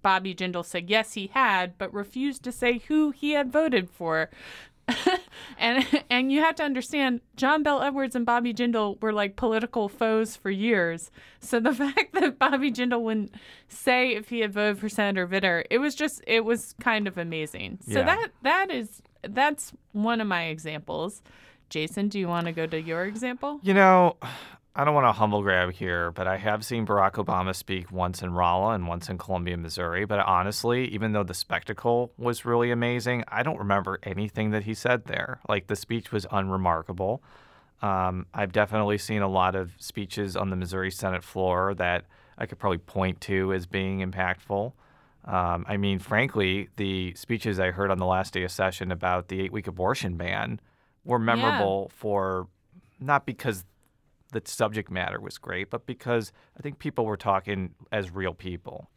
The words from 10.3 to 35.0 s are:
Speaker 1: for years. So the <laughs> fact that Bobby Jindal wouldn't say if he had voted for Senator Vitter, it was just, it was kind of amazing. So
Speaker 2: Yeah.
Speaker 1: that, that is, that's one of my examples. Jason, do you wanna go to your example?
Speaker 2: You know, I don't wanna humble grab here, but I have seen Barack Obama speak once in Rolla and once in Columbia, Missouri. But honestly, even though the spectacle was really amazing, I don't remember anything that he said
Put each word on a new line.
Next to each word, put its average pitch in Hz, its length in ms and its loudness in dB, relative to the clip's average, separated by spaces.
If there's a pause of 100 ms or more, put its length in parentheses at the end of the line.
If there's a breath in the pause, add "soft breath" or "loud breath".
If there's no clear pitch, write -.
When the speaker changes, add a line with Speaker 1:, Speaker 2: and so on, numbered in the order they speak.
Speaker 1:
for - 140 -4
years. 190 600 2 (300 loud breath)
So 240 200 0
the 254 140 4
<laughs> - 0 -
fact 277 400 0
that 302 240 2
Bobby 269 340 2
Jindal 247 300 0
wouldn't 220 320 -2 (340 loud breath)
say 254 460 2
if 214 160 -8
he 233 100 -2
had 214 120 0
voted 208 260 2
for 208 100 -4
Senator 202 380 0
Vitter, 185 440 2
it 233 80 4
was 285 160 0
just, - 320 -4
it 226 200 2
was 226 340 -2
kind 214 260 0
of 185 120 -6
amazing. 160 680 -6
So - 140 2
Speaker 2:
Yeah. 269 60 4
Speaker 1:
that, 415 220 2 (140)
that 370 280 2
is, 240 320 -8 (200)
that's 277 500 0 (200)
one 220 280 0
of 214 60 -2
my 175 180 0
examples. 156 800 -6 (460 loud breath)
Jason, 156 400 -2
do 202 100 -4
you 185 100 0
wanna 170 240 -2
go 160 140 -2
to 160 140 -4
your 165 240 -4
example? 247 580 -6
Speaker 2:
You 190 120 4
know, 185 420 8 (560 loud breath)
I 139 120 0
don't 151 100 2
wanna 127 180 6
humble 104 300 2
grab 92 300 4
here, 87 400 -2
but 90 160 -2
I 95 80 0
have 107 280 -2
seen 113 220 -2
Barack 101 280 4
Obama 92 400 0
speak 92 360 -6
once 90 320 -2
in 90 100 -4
Rolla 90 400 4
and 90 140 -2
once 85 220 -6
in 90 100 -6
Columbia, 87 380 -4
Missouri. 85 480 -4
But 101 160 0
honestly, 104 680 2
even 107 240 -2
though 104 120 2
the 87 100 -8
spectacle 120 840 -2
was 120 280 -4
really 120 260 2
amazing, 120 580 0
I 110 140 -2
don't 156 160 -2
remember 98 460 0
anything 104 480 -2
that 107 100 0
he 107 120 -6
said 123 320 0